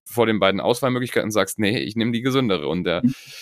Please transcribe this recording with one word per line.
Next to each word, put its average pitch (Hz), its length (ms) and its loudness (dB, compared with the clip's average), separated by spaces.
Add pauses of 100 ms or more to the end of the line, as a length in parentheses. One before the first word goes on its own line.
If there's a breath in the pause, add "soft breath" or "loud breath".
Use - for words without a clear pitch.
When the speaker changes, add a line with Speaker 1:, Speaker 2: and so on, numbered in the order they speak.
Speaker 1:
vor 117 220 0
den 110 120 2
beiden 95 220 4
Auswahlmöglichkeiten 123 680 0
und 107 60 -4
sagst, 98 260 0
"Nee, 107 220 0
ich 107 160 -6
nehm 113 160 0
die 117 100 -4
gesündere." 120 460 0
Und 87 160 -2
der, 87 180 0
Speaker 2:
Mhm. 123 80 2 (320 loud breath)